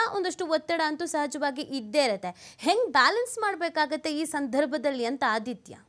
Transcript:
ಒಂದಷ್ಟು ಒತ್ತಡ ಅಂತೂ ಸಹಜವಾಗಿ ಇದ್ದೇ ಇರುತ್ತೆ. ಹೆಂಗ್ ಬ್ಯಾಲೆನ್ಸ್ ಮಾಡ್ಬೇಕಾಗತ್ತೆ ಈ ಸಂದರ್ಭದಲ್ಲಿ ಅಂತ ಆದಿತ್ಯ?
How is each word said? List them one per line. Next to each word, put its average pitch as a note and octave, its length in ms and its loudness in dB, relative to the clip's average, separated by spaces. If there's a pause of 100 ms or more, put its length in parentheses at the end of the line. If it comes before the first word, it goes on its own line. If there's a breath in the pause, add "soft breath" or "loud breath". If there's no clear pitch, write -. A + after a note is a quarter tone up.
(160)
ಒಂದಷ್ಟು F4+ 320 -2
ಒತ್ತಡ D#4+ 380 0
ಅಂತೂ D4+ 200 -2
ಸಹಜವಾಗಿ D4 560 -2
ಇದ್ದೇ C4 420 0
ಇರುತ್ತೆ. F#3+ 540 -4
ಹೆಂಗ್ F#4+ 340 2
ಬ್ಯಾಲೆನ್ಸ್ F#4+ 480 4
ಮಾಡ್ಬೇಕಾಗತ್ತೆ D#4+ 760 0
ಈ D#4 120 -2
ಸಂದರ್ಭದಲ್ಲಿ C#4 800 0
ಅಂತ C4 220 -2
ಆದಿತ್ಯ? A3 480 -4 (140)